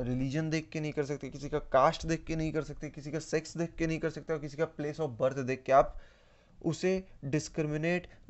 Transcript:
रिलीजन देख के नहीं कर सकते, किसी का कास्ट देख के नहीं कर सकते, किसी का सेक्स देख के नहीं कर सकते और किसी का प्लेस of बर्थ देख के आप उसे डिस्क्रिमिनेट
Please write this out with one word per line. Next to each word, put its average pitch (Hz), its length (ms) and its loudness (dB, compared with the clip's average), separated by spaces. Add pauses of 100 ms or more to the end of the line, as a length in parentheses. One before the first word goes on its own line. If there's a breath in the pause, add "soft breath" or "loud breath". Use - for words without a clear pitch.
रिलीजन 131 480 0
देख 156 220 -2
के 156 80 -4
नहीं 151 120 -2
कर 147 120 0
सकते, 139 260 -6
किसी 139 180 -10
का 147 100 0
कास्ट 147 480 4
देख 160 180 0
के 160 120 -4
नहीं 156 160 0
कर 151 100 0
सकते, 147 280 -8
किसी 143 220 -10
का 160 60 -4
सेक्स 156 380 -2
देख 165 180 -2
के 165 120 0
नहीं 160 120 0
कर 160 120 -2
सकते 151 220 -6
और 160 60 0
किसी 139 180 -8
का 160 80 0
प्लेस 147 320 -4
of 156 120 0
बर्थ 131 280 0
देख 131 260 -2
के 131 100 2
आप 139 240 8 (680 soft breath)
उसे 185 440 0 (160 soft breath)
डिस्क्रिमिनेट 151 840 0 (240 soft breath)